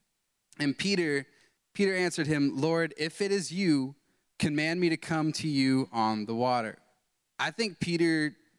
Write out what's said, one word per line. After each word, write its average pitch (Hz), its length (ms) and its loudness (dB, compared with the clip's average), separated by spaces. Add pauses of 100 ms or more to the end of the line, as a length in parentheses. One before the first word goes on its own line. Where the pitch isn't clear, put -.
(580)
And 143 180 -2
Peter, 165 500 -2 (460)
Peter 196 220 0
answered 175 320 0
him, 143 340 2
"Lord, 165 360 0
if 160 240 -6
it 202 100 0
is 196 220 -2
you, 151 420 0 (440)
command 160 420 0
me 175 80 4
to 160 80 0
come 156 360 -2
to - 160 -4
you 131 440 2
on 110 340 0
the 113 80 -4
water." 120 440 -2 (600)
I 143 120 -2
think 202 280 -6
Peter 165 560 2 (240)